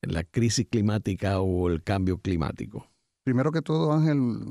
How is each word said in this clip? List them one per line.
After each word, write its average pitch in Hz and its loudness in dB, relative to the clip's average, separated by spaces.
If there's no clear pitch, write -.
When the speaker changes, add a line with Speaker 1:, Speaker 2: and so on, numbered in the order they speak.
Speaker 1:
la 90 -2
crisis 117 0
climática 101 0
o 90 2
el 80 -2
cambio 92 0
climático? - -4
Speaker 2:
Primero 135 2
que 156 -2
todo, 156 0
Ángel, 156 4